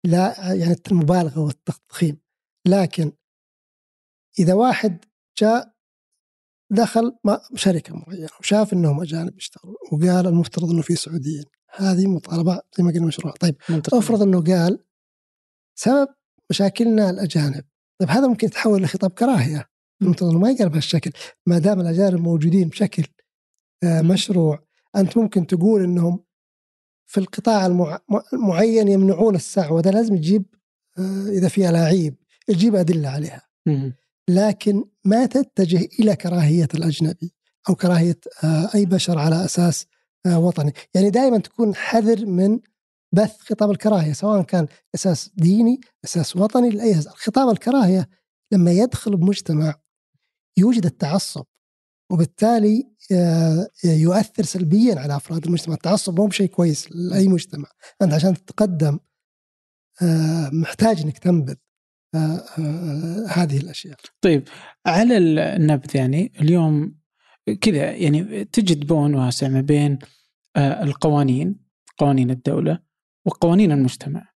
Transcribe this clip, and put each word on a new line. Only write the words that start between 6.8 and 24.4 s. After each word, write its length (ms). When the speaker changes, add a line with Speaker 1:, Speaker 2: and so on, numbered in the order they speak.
Speaker 1:
ما-، 180
شركة 400
معينة 340
وشاف 340
إنهم 280
أجانب 360
يشتغلوا 380
وقال 360
المفترض 420
إنه 120
في 140
سعوديين، 480
هذه 320
مطالبة 540
زي 60
ما 80
قلنا 140
مشروع. 340
طيب، 160
Speaker 2:
منطقي. 280
Speaker 1:
أفرض 240
إنه 220
قال 360
سبب 320
مشاكلنا 600
الأجانب. 540
طيب، 100
هذا 180
ممكن 200
يتحول 360
لخطاب 280
كراهية. 460
Speaker 2:
مم. 500
Speaker 1:
المفترض 220
إنه 100
ما 120
يقال 180
بهالشكل. 420
ما 140
دام 220
الأجانب 380
موجودين 500
بشكل، 340
آه، 180
Speaker 2:
مم. 100
Speaker 1:
مشروع، 520